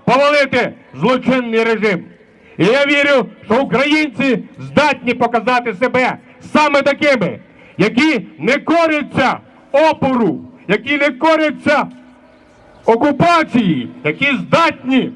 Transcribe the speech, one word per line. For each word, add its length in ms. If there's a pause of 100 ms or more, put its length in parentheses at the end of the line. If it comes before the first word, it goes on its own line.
повалити 720 (200)
злочинний 720
режим. 400 (540)
І 60
я 220
вірю, 400 (180)
що 180
українці 760 (200)
здатні 560
показати 600
себе 440 (340)
саме 300
такими, 560 (400)
які 480 (120)
не 200
коряться 800 (340)
опору, 680 (280)
які 280
не 140
коряться 760 (1000)
окупації, 1040 (160)
які 320
здатні 800